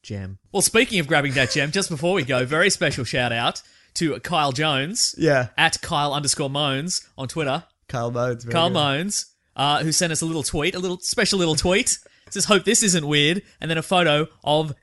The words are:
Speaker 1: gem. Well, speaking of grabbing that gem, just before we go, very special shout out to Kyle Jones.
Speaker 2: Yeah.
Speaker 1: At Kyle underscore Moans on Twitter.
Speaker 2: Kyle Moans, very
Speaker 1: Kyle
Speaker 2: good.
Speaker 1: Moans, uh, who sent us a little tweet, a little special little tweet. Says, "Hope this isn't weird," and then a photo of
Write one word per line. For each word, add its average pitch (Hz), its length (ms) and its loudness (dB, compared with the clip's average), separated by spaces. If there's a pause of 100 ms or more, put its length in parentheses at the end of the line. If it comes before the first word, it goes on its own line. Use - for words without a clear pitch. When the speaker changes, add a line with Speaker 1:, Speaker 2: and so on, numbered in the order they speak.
Speaker 1:
gem. 98 340 -10 (140)
Well, 196 100 0
speaking 220 380 2
of 143 80 -2
grabbing 143 260 2
that 131 180 2
gem, 147 200 0
just 196 180 -2
before 170 240 0
we 175 100 0
go, 127 220 0
very 160 240 2
special 143 360 -2
shout 123 260 0
out 120 300 -2 (340)
to 143 240 -2
Kyle 151 320 0
Jones. 147 680 -2
Speaker 2:
Yeah. 135 300 2 (100)
Speaker 1:
At 160 240 0
Kyle 147 320 -2
underscore 143 360 -2
Moans 143 520 -2 (160)
on 131 100 -8
Twitter. 151 360 -4 (240)
Speaker 2:
Kyle 120 240 -4
Moans, 120 320 -2
very 117 100 -8
Speaker 1:
Kyle 170 160 4
Speaker 2:
good. 185 60 0
Speaker 1:
Moans, 151 500 0 (300)
uh, 143 280 0
who 156 80 0
sent 170 200 0
us 151 100 -2
a 165 40 -4
little 160 180 -4
tweet, 165 320 -2
a 185 40 -6
little 180 200 -4
special 202 400 0
little 160 160 2
tweet. 185 420 2 (320)
Says, 196 160 -2
"Hope 202 180 4
this 226 180 2
isn't 175 240 2
weird," 151 380 2 (180)
and 156 80 -6
then 160 80 0
a 156 60 -4
photo 160 440 2 (160)
of 151 400 2